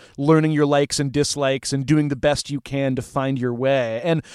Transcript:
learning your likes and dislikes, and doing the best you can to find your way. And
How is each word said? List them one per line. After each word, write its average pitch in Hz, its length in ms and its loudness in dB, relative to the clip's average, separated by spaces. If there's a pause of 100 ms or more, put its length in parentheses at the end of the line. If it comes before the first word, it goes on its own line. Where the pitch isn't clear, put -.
(160)
learning 156 340 4
your 147 160 2
likes 143 320 0
and 139 140 -2
dislikes, 139 600 -2
and 139 140 -2
doing 151 220 4
the 139 80 -4
best 143 340 0
you 143 100 -6
can 135 360 -2
to 127 60 -4
find 135 360 -4
your 120 160 -2
way. 120 480 0
And 165 320 0